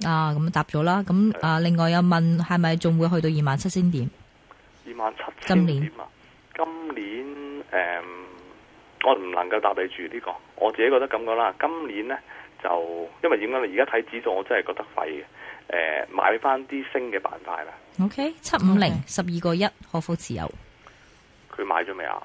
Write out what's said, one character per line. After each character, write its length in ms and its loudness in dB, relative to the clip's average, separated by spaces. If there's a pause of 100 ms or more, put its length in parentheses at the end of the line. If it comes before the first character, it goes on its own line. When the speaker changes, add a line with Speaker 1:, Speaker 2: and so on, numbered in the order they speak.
Speaker 1:
啊， 280 2
噉 200 2
答 120 2
咗 180 0
啦。 200 4
噉， 300 4
Speaker 2:
係。 140 -2
Speaker 1:
啊， 140 4
另 160 4
外 140 4
有 100 4
問 380 4
係 200 2
咪 180 4
仲 220 4
會 100 4
去 200 2
到 120 2
二 40 2
萬 140 2
七 100 -2
先 220 2
點？ 180 0 (800)
Speaker 2:
二 100 -14
萬 180 0
七 80 -12 (180)
Speaker 1:
今 260 4
年。 160 2
Speaker 2:
先 80 -4
點 100 -16
啊？ 60 -14 (500)
今 380 -4
年， 800 -10
誒， 300 0 (1040)
我 100 4
唔 180 -4
能 180 -2
夠 100 0
答 100 2
你 180 -2
住 140 -12 (120)
呢 60 -10
個。 140 -8 (220)
我 160 0
自 100 -8
己 60 6
覺 120 6
得 80 -2
噉 160 -2
講 100 -2
啦。 260 2
今 280 -4
年 180 -6
呢， 100 -6 (460)
就， 460 0 (160)
因 60 4
為 80 4
點 120 -4
解 80 0
呢？ 20 0
而 160 -2
家 160 2
睇 180 2
指 120 -8
數， 120 0
我 100 -2
真 140 0
係 80 -2
覺 80 -4
得 100 -8 (100)
廢 120 -4
嘅。 180 -8 (440)
誒， 460 -2
買 240 4
返 300 0
啲 240 -6
升 180 0
嘅 100 -2
板 120 -4 (120)
塊 200 -8
啦。 80 -16 (280)
Speaker 1:
OK， 400 -2
七 160 -2
五 220 4
零， 140 4
Speaker 3:
OK。 140 -2
Speaker 1:
十 140 -4
二 200 -2
個 140 0
一， 140 2 (220)
可 100 -2
否 160 -4
持 180 -8
有？ 160 -4 (1040)
Speaker 2:
佢 100 -6
買 180 0
咗 140 -6
未 80 -8
啊？ 200 -6